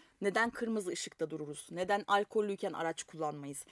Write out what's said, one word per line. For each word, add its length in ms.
Neden 300
kırmızı 400
ışıkta 400
dururuz? 400
Neden 360
alkollüyken 680
araç 300
kullanmayız? 680